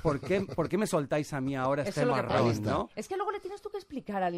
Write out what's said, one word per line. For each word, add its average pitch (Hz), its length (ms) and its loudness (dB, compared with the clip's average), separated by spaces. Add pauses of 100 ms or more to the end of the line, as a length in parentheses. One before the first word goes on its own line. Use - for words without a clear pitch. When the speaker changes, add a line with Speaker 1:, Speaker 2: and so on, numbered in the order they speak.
Speaker 1:
¿por 143 180 2
qué, 180 220 2
por 147 260 -2
qué 175 100 0
me 220 80 2
soltáis 151 480 0
a 139 80 -2
mí 135 140 -2
ahora 135 260 0
Speaker 2:
Eso 151 80 -2
Speaker 1:
este 147 120 -2
Speaker 2:
es - 40 4
lo 247 80 4
que - 80 2
Speaker 1:
marrón, - 260 4
Speaker 2:
pasa. 110 140 2
Speaker 1:
no?". 107 80 0
Speaker 3:
Ahí 156 180 0
está. - 120 -12
Speaker 2:
Es - 80 -6
que 381 80 -4
luego 403 160 -2
le 403 80 -6
tienes 392 200 -10
tú - 100 -10
que 415 60 -8
explicar 240 460 -4
al 175 160 2